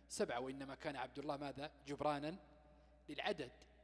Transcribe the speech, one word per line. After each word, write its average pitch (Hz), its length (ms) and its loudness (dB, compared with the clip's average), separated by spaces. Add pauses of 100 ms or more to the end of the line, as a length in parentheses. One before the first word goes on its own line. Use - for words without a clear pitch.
سبعة، 139 320 2
وإنما 135 340 -2
كان 143 220 -2
عبد 127 220 -2
الله 143 180 0
ماذا؟ 139 360 -4 (140)
جبرانا 143 520 2 (680)
للعدد، 156 440 0 (320)